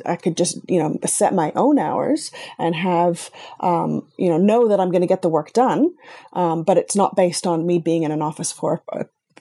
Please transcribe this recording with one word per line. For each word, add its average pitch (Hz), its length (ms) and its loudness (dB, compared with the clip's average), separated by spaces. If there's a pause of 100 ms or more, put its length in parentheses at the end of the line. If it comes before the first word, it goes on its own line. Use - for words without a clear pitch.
I 170 120 -2
could 170 200 -2
just, 175 220 -2 (100)
you 185 100 2
know, 156 280 -2
set - 260 0
my 165 240 0
own 254 220 4
hours 165 520 -2 (280)
and 165 160 0
have, 170 560 0 (300)
um, 160 460 -2 (120)
you 185 100 0
know, 165 80 2
know 214 320 4
that 202 120 2
I'm 185 100 0
gonna 175 160 2
get 185 160 0
the 180 80 0
work 156 220 -2
done. 240 420 2 (400)
Um, 165 300 0
but 185 120 2
it's - 200 0
not 196 200 2
based 180 300 0
on 170 200 0
me 175 120 2
being 165 240 0
in 151 80 -2
an 151 120 -4
office 156 300 -6
for, 165 300 -4 (100)
uh, - 120 -6 (360)